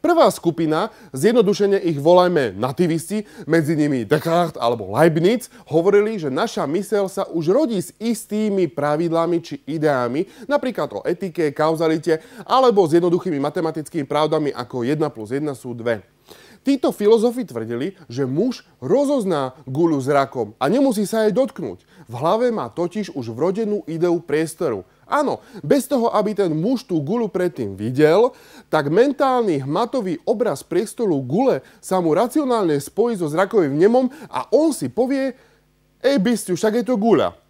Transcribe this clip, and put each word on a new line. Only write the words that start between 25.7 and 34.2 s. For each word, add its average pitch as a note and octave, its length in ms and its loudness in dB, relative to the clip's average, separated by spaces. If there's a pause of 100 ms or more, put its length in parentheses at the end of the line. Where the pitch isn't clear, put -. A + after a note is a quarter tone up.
toho, A#3 240 0
aby G#3 240 0
ten F#3 160 0
muž G#3 320 -2
tú E3 160 0
guľu G3+ 320 -2
predtým E3+ 400 -2
videl, D3 560 4 (400)
tak D3+ 240 0
mentálny A#3+ 720 2
hmatový F#3 560 -4
obraz G#3 400 -2
priestoru G3+ 640 -2
gule F3+ 400 0 (160)
sa - 160 -4
mu E3+ 160 2
racionálne A3+ 640 2
spojí A3+ 400 -2
so F3 80 -2
zrakovým D#3+ 480 2
vnemom A#3 400 2 (160)